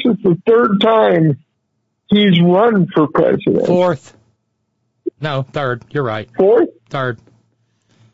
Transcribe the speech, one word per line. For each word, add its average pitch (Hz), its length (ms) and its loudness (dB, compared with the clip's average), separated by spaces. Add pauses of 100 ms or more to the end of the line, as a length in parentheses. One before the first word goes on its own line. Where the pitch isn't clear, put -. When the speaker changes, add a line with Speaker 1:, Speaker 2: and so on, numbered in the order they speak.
Speaker 1:
is 240 180 0
the 175 240 0
third 226 360 2
time 202 560 2 (720)
he's 202 340 2
run 185 440 2
for 156 220 0
president. - 580 -2
Speaker 2:
Fourth. 180 480 -2 (1080)
No, 139 200 -4
third. 127 480 -6
You're 143 140 -4
right. 110 320 -8
Speaker 1:
Fourth? 220 320 2 (220)
Speaker 2:
Third. 127 280 -6 (960)